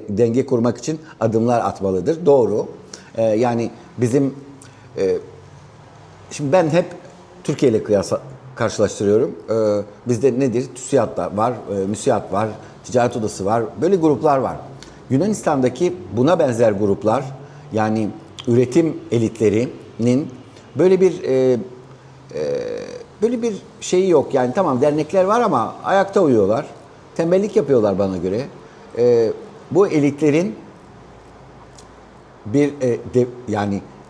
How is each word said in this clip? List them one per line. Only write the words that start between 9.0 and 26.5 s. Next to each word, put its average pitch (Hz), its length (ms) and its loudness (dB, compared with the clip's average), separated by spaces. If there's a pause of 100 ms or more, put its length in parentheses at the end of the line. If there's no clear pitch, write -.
Ee, 107 320 0 (260)
bizde 120 320 2
nedir? 127 260 0 (100)
tüsiad - 420 -2
da 87 200 -4
var, 104 160 0 (180)
e, 98 140 -2
müsiat 107 480 -2
var, 107 160 -2 (340)
ticaret 120 340 0
odası 104 280 -6
var. 113 180 0 (180)
Böyle 185 140 2
gruplar 151 420 2
var. 95 200 -4 (520)
Yunanistan'daki 156 840 0 (240)
buna 143 220 4
benzer 120 320 4
gruplar, 104 520 0 (500)
yani 110 360 0 (380)
üretim 123 500 2 (140)
elitlerinin 117 1160 0 (500)
böyle 180 240 4
bir, 175 220 2
e, 131 300 2
e, 117 60 0 (1600)
böyle 233 200 0
bir 226 140 -2 (260)
şeyi 185 280 0
yok. 147 240 4
Yani 127 220 0
tamam 147 260 0
dernekler 151 420 2
var 214 180 2
ama 139 420 0
ayakta 196 380 2
uyuyorlar. 120 440 4 (500)